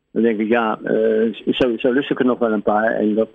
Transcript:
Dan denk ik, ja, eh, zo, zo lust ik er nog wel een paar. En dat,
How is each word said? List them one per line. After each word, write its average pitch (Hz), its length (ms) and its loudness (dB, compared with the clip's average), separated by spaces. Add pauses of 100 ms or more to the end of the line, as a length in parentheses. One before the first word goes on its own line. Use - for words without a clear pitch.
(120)
Dan - 100 -2
denk 113 180 2
ik, 110 80 -2
ja, 110 360 0
eh, 110 500 0 (200)
zo, 120 240 0
zo 127 140 0
lust 139 180 0
ik 143 100 -2
er 127 60 2
nog 123 140 0
wel 117 120 0
een 107 100 0
paar. 110 300 0
En 107 240 0
dat, 110 200 0